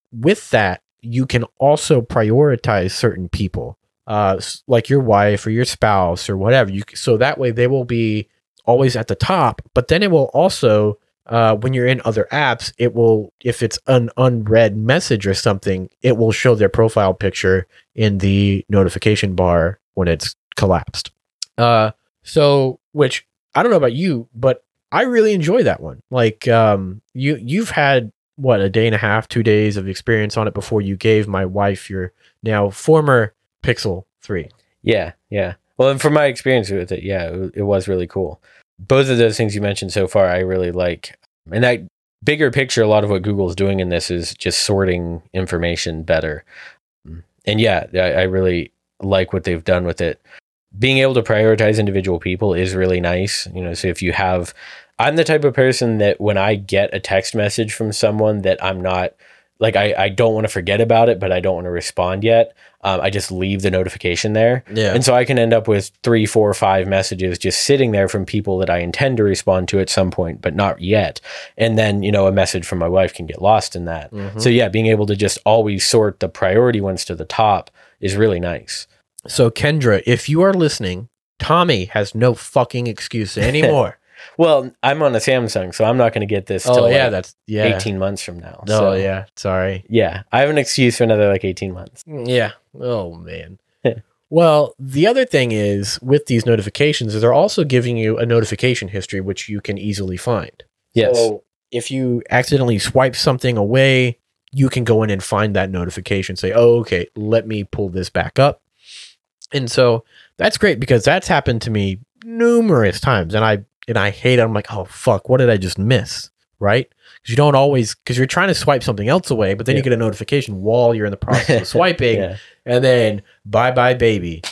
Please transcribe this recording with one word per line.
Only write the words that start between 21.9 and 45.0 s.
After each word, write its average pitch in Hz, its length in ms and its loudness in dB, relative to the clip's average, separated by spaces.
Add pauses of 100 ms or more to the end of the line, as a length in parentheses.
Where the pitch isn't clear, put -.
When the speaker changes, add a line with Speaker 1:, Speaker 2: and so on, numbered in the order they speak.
Speaker 1:
so, 139 560 2 (120)
which 139 340 0 (300)
I 156 80 2
don't 240 80 2
know 196 60 4
about 127 160 2
you, 139 420 -4
but 123 280 0 (280)
I 196 120 2
really 226 300 2
enjoy 185 300 0
that 107 180 0
one. 71 200 -14 (100)
Like, 117 360 0
um, 104 540 2 (120)
you, 139 240 -4
you've 156 340 -4
had, 135 400 0 (240)
what, 127 260 2
a 98 80 0
day 110 160 2
and 110 100 0
a 104 40 0
half, 110 280 0
two 117 160 -2
days 107 340 2
of 95 100 -6
experience 107 500 -2
on 107 100 0
it 101 60 -6
before 104 280 -4
you 98 140 -4
gave 107 320 2
my 95 180 -2
wife 98 440 -2
your 92 240 -8 (300)
now 104 260 0
former 139 640 2 (300)
Pixel 98 420 -4 (160)
three. 85 280 -8 (320)
Speaker 2:
Yeah, 92 320 -2 (160)
yeah. 95 240 -4 (240)
Well, 131 120 2
and 135 120 -2
from 151 120 2
my 151 120 4
experience 123 440 0
with 92 220 -6
it, 90 120 -8
yeah, 92 260 -4
it, 92 280 -8
it 101 60 -4
was 98 240 0
really 90 200 -2
cool. 87 340 -6 (380)
Both 135 300 0
of 123 100 2
those 113 180 2
things 107 160 -2
you 104 80 -4
mentioned 98 320 -4
so 95 140 0
far, 98 200 2
I 90 120 0
really 92 320 -2
like. 87 460 -6 (340)
And 110 120 0
that 123 180 2 (420)
bigger 147 280 2
picture, 127 300 0
a 110 60 4
lot 107 160 4
of 104 80 -2
what 95 100 0
Google's 98 340 -2
doing 98 240 0
in 90 100 -2
this 85 200 -4
is 87 240 -6
just - 300 -4
sorting 87 580 -2 (120)